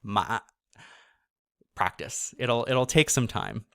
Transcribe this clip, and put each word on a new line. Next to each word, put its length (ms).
Ma. 360
Practice. 640
It'll, 320
it'll 160
take 240
some 180
time. 480